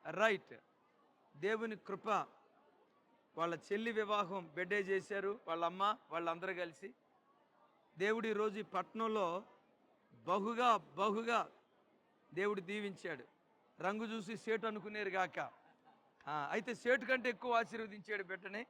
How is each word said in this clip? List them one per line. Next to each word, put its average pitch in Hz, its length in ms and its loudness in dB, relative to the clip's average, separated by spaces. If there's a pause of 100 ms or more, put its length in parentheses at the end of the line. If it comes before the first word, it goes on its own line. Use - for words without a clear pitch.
రైట్. 185 460 2 (800)
దేవుని 220 380 -2
కృప. 196 340 -8 (1300)
వాళ్ళ 165 220 0 (140)
చెల్లి 226 180 0
వివాహం 202 640 0
బిడ్డే 180 240 0
చేశారు, 196 680 -2
వాళ్ళ 165 180 0
అమ్మ, 190 320 0 (140)
వాళ్ళందరూ 170 420 -2
కలిసి. 175 400 -8 (1040)
దేవుడు 214 300 2
ఈరోజు 214 320 0
ఈ 208 40 -4
పట్టణంలో 196 800 0 (840)
బహుగా, 220 500 4
బహుగా 196 720 2 (840)
దేవుడు 202 280 2
దీవించాడు. 185 640 -4 (580)
రంగు 208 220 0
చూసి 214 340 -6
సేటు 226 300 0
అనుకునేరు 208 420 -4
గాక. 180 300 0 (880)
ఆ, 147 240 0
అయితే 220 220 -2
సేటు 240 320 2
కంటే 247 240 2
ఎక్కువ 240 280 0
ఆశీర్వదించాడు 208 680 -2
బిడ్డని. 190 460 -8